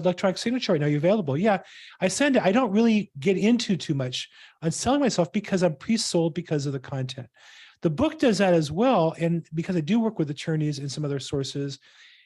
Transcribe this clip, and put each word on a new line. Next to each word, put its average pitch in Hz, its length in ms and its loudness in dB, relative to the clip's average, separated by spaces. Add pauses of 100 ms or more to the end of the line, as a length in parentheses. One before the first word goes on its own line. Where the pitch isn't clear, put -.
electronic 185 360 0
signature 240 340 -2
right 151 80 2
now? 143 60 0
Are 151 40 2
you 147 80 2
available?" 165 380 0
Yeah, 190 260 2 (380)
I 190 80 0
send 277 280 2
it. 214 60 2
I 185 100 4
don't 247 200 2
really 214 460 4
get 180 200 0
into 214 380 2
too - 180 -4
much 131 340 -4 (340)
on 165 80 -2
selling 254 300 0
myself 185 320 0
because 196 300 -2
I'm 165 140 0
pre-sold 170 580 0
because 156 320 -4
of 143 60 -4
the 135 80 -6
content. 127 480 -8 (540)
The 170 80 2
book 311 280 -2
does 226 200 2
that 185 160 4
as 156 160 2
well. 180 480 2
And 170 360 -2
because 170 220 -2
I 165 40 0
do 165 200 0
work 220 180 -2
with 151 120 0
attorneys 151 480 -2
and 143 120 -8
some 151 140 -6
other 139 160 -4
sources, 139 580 -6 (480)